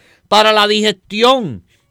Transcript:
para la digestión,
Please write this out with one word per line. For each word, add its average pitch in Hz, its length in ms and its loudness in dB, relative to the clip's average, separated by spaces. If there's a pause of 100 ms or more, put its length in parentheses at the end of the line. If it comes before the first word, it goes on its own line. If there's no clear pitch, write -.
(280)
para 214 260 2
la 208 140 2
digestión, 214 960 -2 (280)